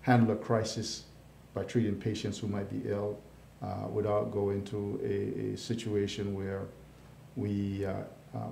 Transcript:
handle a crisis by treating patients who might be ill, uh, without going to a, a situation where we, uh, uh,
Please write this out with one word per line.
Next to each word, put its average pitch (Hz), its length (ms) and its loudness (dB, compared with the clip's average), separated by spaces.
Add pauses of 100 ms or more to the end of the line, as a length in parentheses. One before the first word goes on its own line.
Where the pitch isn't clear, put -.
handle 117 300 8
a 104 60 4
crisis - 680 0 (480)
by 98 100 -2
treating 104 320 2
patients 104 420 -2
who 110 100 -4
might 101 220 -2
be - 200 -4
ill, 104 280 0 (440)
uh, 98 260 -4
without 104 440 2
going 101 340 2
to 101 380 -2
a, 104 500 0
a 101 40 -4
situation 101 760 0
where 98 300 -2 (720)
we, 101 480 0
uh, 95 80 0 (420)
uh, 113 40 -2 (120)